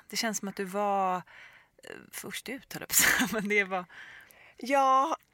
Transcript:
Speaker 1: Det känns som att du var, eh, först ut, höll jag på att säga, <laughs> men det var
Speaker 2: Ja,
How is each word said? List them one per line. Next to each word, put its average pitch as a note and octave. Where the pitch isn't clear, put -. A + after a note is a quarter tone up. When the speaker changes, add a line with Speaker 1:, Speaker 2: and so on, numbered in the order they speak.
Speaker 1:
Det G3+
känns G#3+
som G3
att F#3
du G3
var, G3
eh, F3
först -
ut, -
höll -
jag -
på -
att -
säga, -
<laughs> A3
men G3+
det G#3
var F#3
Speaker 2:
Ja, C4+